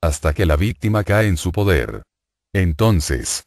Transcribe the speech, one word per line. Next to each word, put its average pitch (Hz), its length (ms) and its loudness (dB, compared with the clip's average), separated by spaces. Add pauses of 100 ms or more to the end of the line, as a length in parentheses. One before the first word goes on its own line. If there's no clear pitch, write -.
hasta 80 280 0
que 95 140 0
la 76 120 2
víctima 107 460 -2
cae 107 240 2
en 92 100 0
su 87 140 -4
poder. 71 520 0 (520)
Entonces, 85 920 0